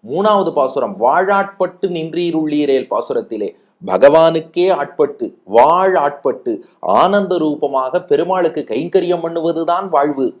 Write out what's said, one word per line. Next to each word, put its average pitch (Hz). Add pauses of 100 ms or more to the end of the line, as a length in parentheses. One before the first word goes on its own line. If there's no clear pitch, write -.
(120)
மூணாவது 196
பாசுரம், 123
"வாழாட்பட்டு 190
நின்றீருள்ளீரேல்" 156
பாசுரத்திலே 110 (300)
பகவானுக்கே 160
ஆட்பட்டு, 147
வாழ் 165
ஆட்பட்டு, 139 (140)
ஆனந்த 180
ரூபமாக 143
பெருமாளுக்கு 170
கைங்கரியம் 170
பண்ணுவதுதான் 170
வாழ்வு 143